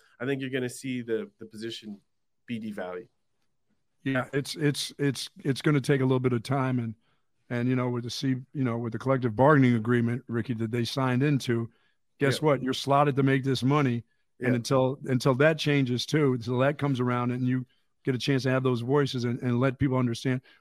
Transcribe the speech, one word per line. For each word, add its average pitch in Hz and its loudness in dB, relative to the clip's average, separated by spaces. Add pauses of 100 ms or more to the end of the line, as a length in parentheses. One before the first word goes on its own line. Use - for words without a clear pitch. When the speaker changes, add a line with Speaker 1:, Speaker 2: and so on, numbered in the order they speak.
(200)
Speaker 1:
I 120 -8
think 135 -2
you're 135 -8
gonna 127 -2
see 127 -8
the, 110 -4 (100)
the 110 -16
position 110 -12 (500)
be 117 -6
devalued. 101 -10 (960)
Speaker 2:
Yeah, 131 -2
it's, 139 -4
it's, 147 -2
it's, 139 -2 (140)
it's 135 -2
gonna 147 2
take 139 2
a - 0
little 131 2
bit 127 2
of 117 -2
time. 131 -2
And, 113 -4 (560)
and, 120 -2
you 127 2
know, 127 0
with 120 -4
the 120 -10
C-, 131 -2 (180)
you 139 -2
know, 117 0
with 117 -6
the 110 -6
collective 123 0
bargaining 131 8
agreement, 117 2
Ricky, 117 -4
that 110 -4
they 120 -2
signed 127 0
into, 123 0 (500)
guess 139 2
Speaker 1:
Yeah. 151 -2
Speaker 2:
what? 139 2
You're 131 -2
slotted 139 2
to 139 4
make 135 4
this 127 -2
money. 131 2 (360)
And 123 0
Speaker 1:
Yeah. 127 4
Speaker 2:
until, 131 0
until 131 2
that 156 4
changes 135 0
too, 143 2
until 120 -2
that 143 2
comes 139 -2
around 123 0
and 127 -2
you 127 0 (380)
get 135 -2
a - -2
chance 135 0
to 135 0
have 131 2
those 127 0
voices 131 0
and, 120 -2
and 120 0
let 131 0
people 131 0
understand. 127 -2 (200)